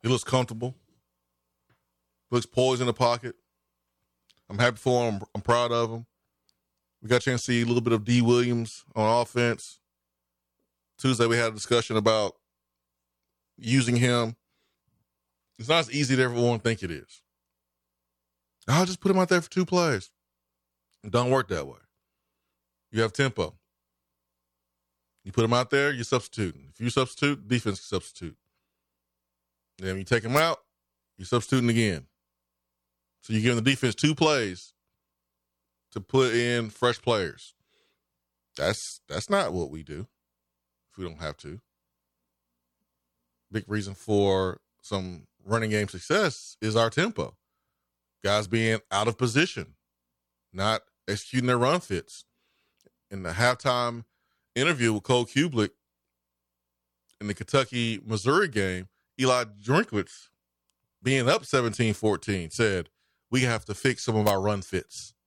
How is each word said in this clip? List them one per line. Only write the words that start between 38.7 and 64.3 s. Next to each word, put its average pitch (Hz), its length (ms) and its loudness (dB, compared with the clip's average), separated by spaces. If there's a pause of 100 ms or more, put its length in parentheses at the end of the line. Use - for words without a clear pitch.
that's - 200 -8
not 190 240 0
what 85 180 -4
we 80 120 -14
do 73 240 -14 (840)
if - 60 -20
we 92 60 -10
don't 78 160 -12
have 76 180 -8
to. 78 220 -16 (1900)
Big 104 160 -4
reason 101 280 -6
for 98 680 2 (220)
some 92 440 -8 (180)
running 110 260 0
game 104 180 0
success 160 720 -2
is 110 160 -2
our 113 140 4
tempo. 170 460 -4 (840)
Guys 101 240 0
being 113 320 0 (140)
out 104 160 2
of 117 100 -4
position, 120 560 -2 (800)
not 101 300 -2 (260)
executing 123 400 -2
their 123 100 4
run 143 220 2
fits. - 440 -10 (840)
In 98 120 -12
the 87 80 -6
halftime 120 760 0 (520)
interview 123 360 2
with 104 120 -2
Cole 123 200 2
Cubelic 135 460 0 (1500)
in 104 80 -8
the 101 60 -4
Kentucky-Missouri 120 1120 -2
game, 95 400 -4 (320)
Eli 127 240 2 (180)
Drinkwitz, 113 680 -2 (720)
being 127 280 0
up 165 160 2
seventeen 117 500 0
fourteen, 98 560 -2
said, 98 380 0 (420)
"We 131 120 2
have 117 240 0
to 107 80 -6
fix - 300 -2
some 113 120 0
of 104 100 2
our 98 140 2